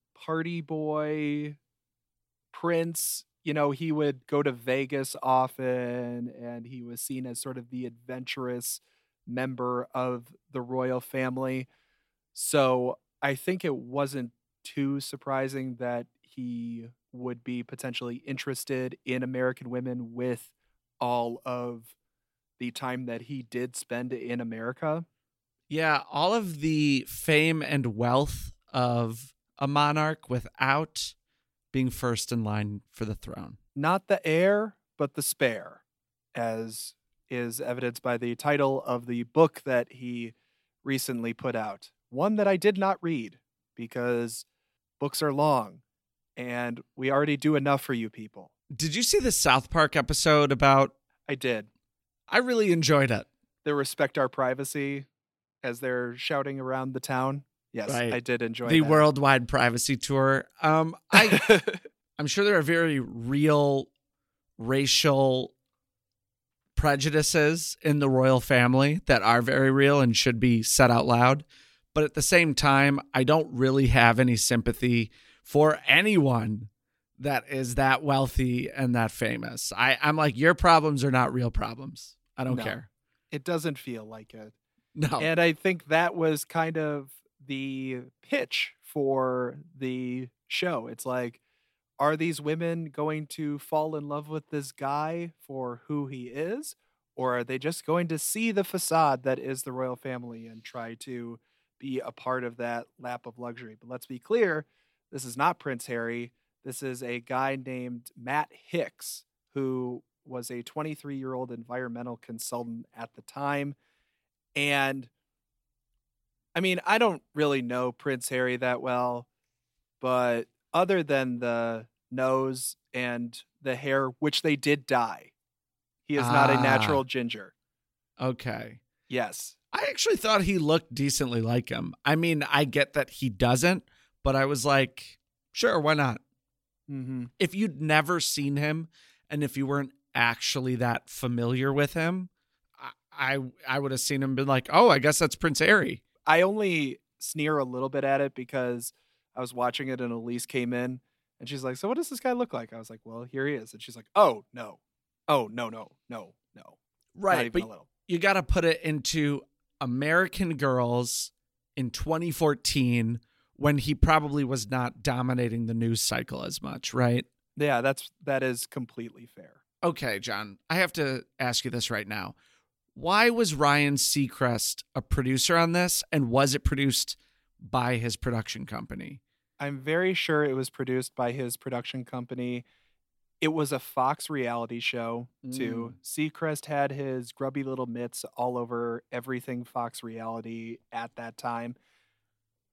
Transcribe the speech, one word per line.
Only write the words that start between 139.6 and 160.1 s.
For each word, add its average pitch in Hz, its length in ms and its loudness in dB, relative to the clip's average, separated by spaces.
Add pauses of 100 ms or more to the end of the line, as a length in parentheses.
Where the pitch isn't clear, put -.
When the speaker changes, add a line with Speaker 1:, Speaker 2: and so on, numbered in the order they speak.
Speaker 2:
weren't 139 260 -2 (220)
actually 127 640 0
that 120 320 -2
familiar 123 640 -2
with 143 220 0
him, 175 340 -2 (500)
I, 131 120 -16 (460)
I, - 20 -2 (280)
I 131 120 0
would 139 120 -2
have 131 100 -4
seen 139 220 -2
him 135 80 0
and 131 60 -2
been 135 100 0
like, 131 260 2
"Oh, 208 180 10
I 143 80 8
guess 147 200 4
that's 156 160 2
Prince 160 260 0
Harry." 185 420 4 (240)
Speaker 1:
I 160 160 6
only 185 580 0 (180)
sneer 151 400 -2
a 139 60 2
little 127 240 -4
bit 135 160 -2
at 139 160 2
it 139 140 -2
because 123 580 -4 (420)
I 127 60 -10
was 123 140 -8
watching 123 340 -2
it 127 120 -4
and 120 120 -4
Elise 120 340 -6
came 123 260 -4
in 123 280 -4 (400)
and 120 80 -16
she's 135 160 -10
like, 131 140 -6
"So 196 100 -6
what 247 80 -2
does 330 140 -6
this 254 100 -12
guy 254 120 -2
look 240 200 -4
like?" 120 200 -8
I 117 60 -16
was 113 120 -18
like, 113 140 -20
"Well, 113 200 -14
here 135 220 -6
he 147 80 -2
is." 113 180 -12
And 107 100 -20
she's 113 140 -18
like, 113 180 -20
"Oh, 135 380 6
no. 113 260 -14 (480)
Oh, 135 260 2
no, 117 180 -6
no, 110 200 -16 (180)
no, 104 260 -14 (200)
no." - 220 -20 (400)
Speaker 2:
Right, 190 200 2
Speaker 1:
Not 123 100 2
even 120 160 -2
Speaker 2:
but 220 40 -6
Speaker 1:
a 220 40 -16
little. - 180 -20 (180)
Speaker 2:
you 170 120 -2
gotta 196 240 2
put 165 240 2
it 160 160 2
into 151 580 -2 (400)
American 160 760 0